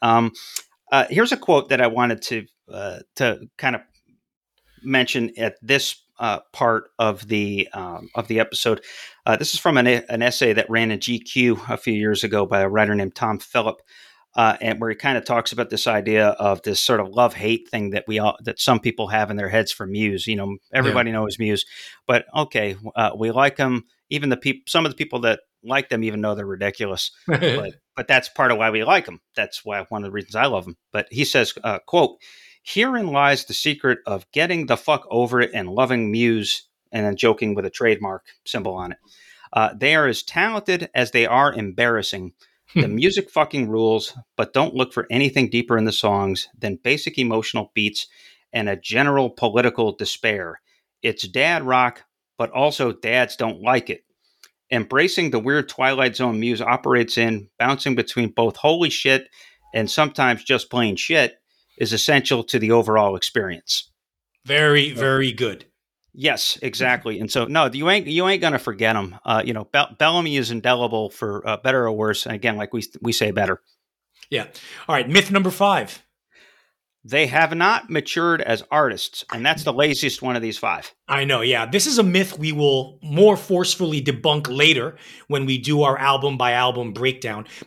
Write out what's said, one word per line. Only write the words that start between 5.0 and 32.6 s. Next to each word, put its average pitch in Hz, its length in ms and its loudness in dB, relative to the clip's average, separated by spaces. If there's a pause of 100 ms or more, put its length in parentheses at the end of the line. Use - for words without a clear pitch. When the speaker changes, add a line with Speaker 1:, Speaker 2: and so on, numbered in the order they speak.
Speaker 1:
at 113 240 -2
this, 123 340 -2 (240)
uh, 110 200 -2 (120)
part 113 380 0 (100)
of 104 280 -2
the, 101 460 -2
um, 87 420 -12
of 113 120 -6
the 113 140 0
episode. 113 400 -2 (440)
Uh, 110 120 2
this - 160 -4
is - 60 -4
from 156 180 2
an, 123 100 4
an 120 340 0
essay 120 320 2
that 104 160 -6
ran 113 220 0
in 101 80 -4
G 120 200 -4
Q 120 500 0
a 113 80 -4
few - 160 -2
years 104 300 0
ago 104 220 0
by 101 140 0
a 98 100 2
writer 104 240 2
named 98 220 -2
Tom 110 240 -4
Phillip, 110 380 -4 (580)
uh, 110 260 4
and 113 180 -4
where 113 100 -4
he 107 60 -4
kinda 131 260 -2
talks 117 300 -2
about 117 180 -4
this - 180 -4
idea 107 400 4
of 101 360 2
this 101 160 -2
sort 120 200 2
of 98 100 -2
love-hate 113 600 0
thing 104 220 -4
that 104 160 -4
we 107 120 -2
all, 107 240 0
that 117 160 -8
some 123 200 2
people 113 280 -4
have 107 240 0
in 104 60 -6
their 101 120 -6
heads 110 220 0
for - 140 -10
Muse. 101 420 -4
You 113 80 -2
know, 98 140 -6
Speaker 2:
Yeah. - 300 -6
Speaker 1:
everybody 123 320 2
knows 107 280 -4
Muse, 107 260 0 (400)
but 123 200 2 (100)
okay, 107 400 -2 (200)
uh, 110 220 2
we 110 140 -2
like 135 280 2
'em. 127 260 -2 (260)
Even 143 180 -2
the 127 80 2
peop-, 135 300 -4
some 165 180 2
of 147 60 -2
the - 60 -16
people 127 240 -6
that 113 200 2 (220)
like 135 260 -2
them 113 140 -2
even 107 160 -4
know 104 160 -2
they're 101 100 -8
ridiculous, 98 760 -6
Speaker 2:
<laughs> - 80 -20
Speaker 1:
but, 127 460 0 (220)
but 127 120 -8
that's 131 220 4
part 127 220 2
of 113 60 2
why 110 140 2
we 107 120 0
like 170 240 2
'em. - 140 -18 (140)
That's - 280 -6
why, 101 260 -6
one 107 140 -6
of 98 40 -8
the 95 60 -10
reasons 101 220 -8
I 117 120 2
love 95 200 -2
'em. 87 80 -14 (160)
But 107 200 -4
he 127 140 -2
says, 120 280 2 (100)
uh, 104 160 -4
quote, - 380 2 (460)